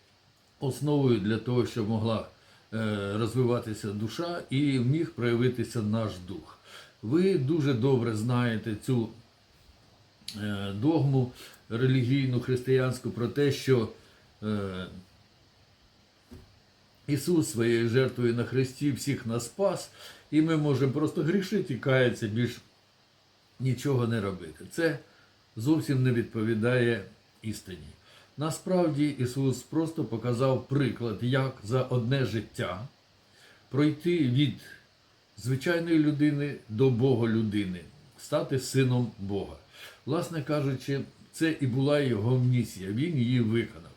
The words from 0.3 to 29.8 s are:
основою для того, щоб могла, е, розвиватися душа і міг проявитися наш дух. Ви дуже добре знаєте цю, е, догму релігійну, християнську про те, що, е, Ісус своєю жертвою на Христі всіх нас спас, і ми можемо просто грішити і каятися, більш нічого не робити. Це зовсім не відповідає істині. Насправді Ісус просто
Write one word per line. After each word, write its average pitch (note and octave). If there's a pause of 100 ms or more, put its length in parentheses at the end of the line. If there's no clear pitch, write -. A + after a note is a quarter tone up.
основою C3+
для G#2+
того, B2
щоб G#2+
могла, A2 (460)
е, G#2
розвиватися A#2
душа A2
і C3+
міг D3
проявитися A#2+
наш G#2 (160)
дух. F2+ (420)
Ви F3
дуже C3+
добре A#2
знаєте A2+ (100)
цю, A#2 (1300)
е, G2+
догму C3+ (380)
релігійну, B2+
християнську B2+
про A#2+
те, C#3+
що, B2 (540)
е, G2 (2250)
Ісус D3
своєю A#2
жертвою B2
на A#2+
Христі C3
всіх B2
нас A#2
спас, - (420)
і D3+
ми D#3+
можемо C3+
просто D3+
грішити F#3
і A2
каятися, B2
більш A2+ (1000)
нічого B2+
не A2+
робити. F2+
Це E3 (560)
зовсім C3
не B2+
відповідає A#2 (380)
істині. F#2 (500)
Насправді D#3
Ісус C3
просто D#3+